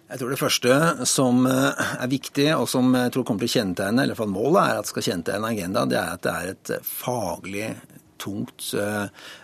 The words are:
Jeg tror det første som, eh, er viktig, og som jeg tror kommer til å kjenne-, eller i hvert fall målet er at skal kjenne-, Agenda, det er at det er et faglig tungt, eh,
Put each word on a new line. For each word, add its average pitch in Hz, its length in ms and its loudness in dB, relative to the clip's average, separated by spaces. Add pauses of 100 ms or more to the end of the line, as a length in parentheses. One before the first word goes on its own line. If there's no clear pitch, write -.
Jeg 135 120 -12
tror 123 100 -6
det 135 100 -4
første 135 680 4
som, 127 400 4
eh, 135 340 2 (200)
er 123 80 -2
viktig, 143 500 0
og 123 80 0
som 127 280 4
jeg 123 180 2
tror 127 120 0
kommer 107 160 0
til 117 100 0
å - 100 -2
kjenne-, 95 300 0
eller 127 140 4
i 131 100 0
hvert - 20 -8
fall 110 160 -2
målet 135 300 4
er 117 160 2
at 104 80 -6
skal - 160 -6
kjenne-, 101 420 -2
Agenda, 107 400 -2
det 123 140 0
er 87 160 -2
at 87 80 -10
det - 100 0
er 87 160 -6
et - 220 -10 (100)
faglig 107 960 -6 (420)
tungt, - 540 -8
eh, 104 360 -2 (360)